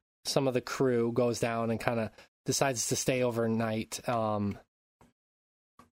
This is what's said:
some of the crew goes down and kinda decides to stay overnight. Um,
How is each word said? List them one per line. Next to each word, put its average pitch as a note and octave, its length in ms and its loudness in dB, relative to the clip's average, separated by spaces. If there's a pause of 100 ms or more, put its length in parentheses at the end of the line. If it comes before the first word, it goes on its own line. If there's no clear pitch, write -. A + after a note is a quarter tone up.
(260)
some C#3 220 0
of B2 60 2
the B2 80 0
crew A#2+ 500 2
goes A#2+ 280 2
down A#2 320 0
and A2+ 100 -2
kinda A2+ 300 -2 (340)
decides C3 440 0
to B2+ 60 0
stay B2+ 280 0
overnight. A2+ 840 -2
Um, G#2+ 500 0 (1400)